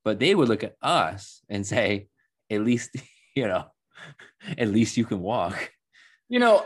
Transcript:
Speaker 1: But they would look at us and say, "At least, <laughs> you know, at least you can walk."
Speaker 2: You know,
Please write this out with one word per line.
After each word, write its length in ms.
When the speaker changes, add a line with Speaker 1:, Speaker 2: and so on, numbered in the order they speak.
Speaker 1:
But 140
they 160
would 120
look 160
at 180
us 680
and 160
say, 420
"At 120
least, 300
<laughs> 200
you 120
know, 180
at 120
least 260
you 100
can 160
walk." 500
Speaker 2:
You 100
know, 260